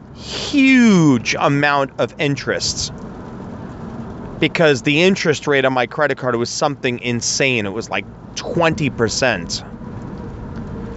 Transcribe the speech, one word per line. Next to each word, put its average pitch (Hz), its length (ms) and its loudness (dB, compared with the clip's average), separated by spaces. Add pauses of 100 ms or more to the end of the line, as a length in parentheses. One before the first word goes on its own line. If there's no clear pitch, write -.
(140)
huge 214 1300 4
amount 143 580 2
of 127 220 0
interest 123 720 -2 (1500)
because 151 440 4
the 147 200 2
interest 175 460 2
rate 139 160 4
on 131 80 4
my 127 140 2
credit 139 320 -2
card 123 180 -2
was 117 140 -2
something 127 500 -2
insane. 120 640 0
It 98 60 -4
was 107 180 -8
like 101 140 -4 (320)
twenty 160 540 0
percent. 113 720 0 (1300)